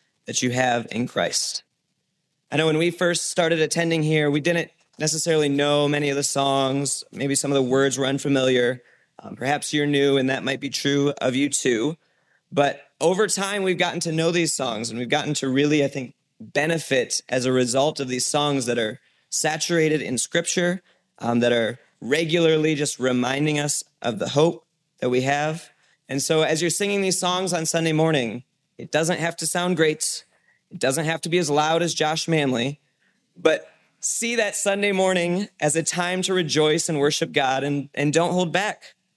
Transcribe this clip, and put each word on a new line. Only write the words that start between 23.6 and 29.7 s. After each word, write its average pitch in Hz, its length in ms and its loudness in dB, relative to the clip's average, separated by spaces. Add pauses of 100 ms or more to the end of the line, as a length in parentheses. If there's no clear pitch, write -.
of 110 160 -2
the - 100 -2
hope 160 380 2 (320)
that 127 100 0
we 127 120 2
have. 147 500 -2 (380)
And 135 120 -4
so 160 220 2
as 156 180 2
you're 175 80 0
singing 202 320 0
these 185 160 0
songs 180 360 -2
on 160 120 -2
Sunday 165 280 0
morning, 135 500 0 (340)
it - 140 -14
doesn't 160 280 0
have 165 180 -2
to 165 100 -6
sound 180 300 0